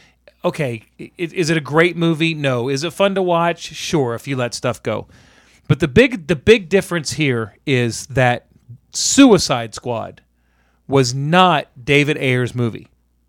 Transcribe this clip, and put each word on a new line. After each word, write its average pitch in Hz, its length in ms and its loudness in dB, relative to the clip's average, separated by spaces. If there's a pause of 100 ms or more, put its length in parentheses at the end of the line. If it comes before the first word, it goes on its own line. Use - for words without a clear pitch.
(440)
okay, 120 380 -4 (180)
i-, - 160 -18
is 165 340 -4
it 165 60 2
a 160 40 -2
great 160 360 2
movie? 165 380 0
No. 131 340 -2
Is 139 160 -4
it 165 80 -6
fun 196 240 0
to 196 60 0
watch? 170 400 0
Sure, 135 520 -4
if 113 140 -12
you 139 80 -4
let 123 180 -4
stuff 120 280 -6
go. 107 260 -6 (580)
But - 140 0
the 165 80 0
big, 202 400 2
the 170 80 0
big 202 320 2
difference 175 440 -2
here 120 440 -4 (100)
is 123 400 -2
that 123 400 0 (460)
Suicide 160 840 4
Squad 107 460 -8 (680)
was 131 280 2
not 156 520 2 (160)
David 143 360 2
Ayer's 127 360 -2
movie. 117 340 -6 (400)